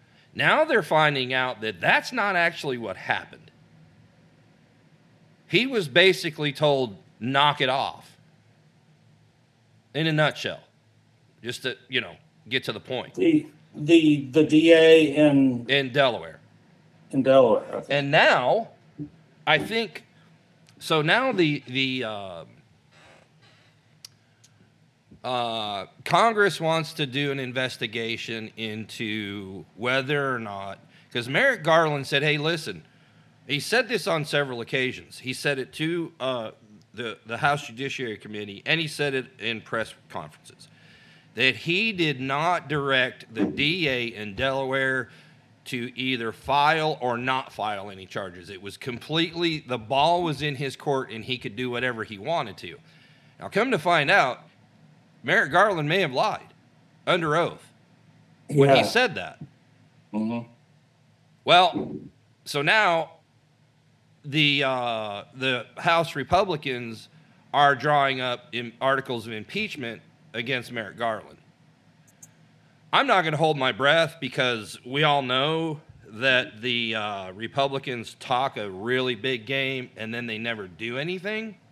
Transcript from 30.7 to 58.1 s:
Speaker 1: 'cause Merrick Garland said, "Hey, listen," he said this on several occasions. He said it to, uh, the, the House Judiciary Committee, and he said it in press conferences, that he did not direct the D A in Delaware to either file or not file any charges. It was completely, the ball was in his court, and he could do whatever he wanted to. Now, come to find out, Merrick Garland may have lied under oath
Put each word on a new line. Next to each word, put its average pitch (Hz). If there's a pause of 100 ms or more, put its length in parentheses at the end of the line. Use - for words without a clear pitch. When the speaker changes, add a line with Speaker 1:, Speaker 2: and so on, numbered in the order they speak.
Speaker 1:
'cause 120
Merrick 208
Garland 156
said, 139
"Hey, 151
listen," 147 (640)
he 143
said 233
this 190
on 160
several 139
occasions. 117
He 127
said 135
it 123
to, 165
uh, 123 (420)
the, 110
the 113
House 147
Judiciary 120
Committee, 104
and 160
he 160
said 147
it 127 (120)
in 110
press 113 (160)
conferences, - (680)
that 123
he 190
did 156
not 147
direct 135
the 107
D 156
A 123
in 104
Delaware 131 (560)
to 123
either 120
file 147
or 123
not 131
file 104
any 95
charges. 92
It 95
was 98
completely, 165
the 127
ball 139
was 147
in 151
his 131
court, 135
and 110
he 123
could 117
do 127
whatever 120
he 101
wanted 123
to. 82 (640)
Now, 95
come 240
to 185
find 165
out, 151 (840)
Merrick 165
Garland 175
may 185
have 147
lied 165 (540)
under 160
oath - (840)